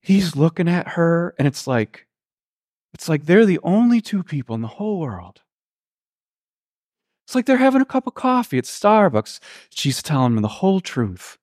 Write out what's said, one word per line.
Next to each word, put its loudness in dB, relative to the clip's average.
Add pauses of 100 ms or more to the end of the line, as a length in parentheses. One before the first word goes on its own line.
He's 0
looking 0
at -2
her, -2
and 0
it's -6
like, -4 (880)
it's -14
like -2
they're 6
the 2
only 2
two -6
people -8
in -6
the -6
whole -6
world. -10 (1900)
It's -16
like 0
they're 2
having 4
a 2
cup -4
of -12
coffee -2
at -2
Starbucks. 2 (300)
She's -4
telling 0
him 0
the -2
whole 0
truth. -6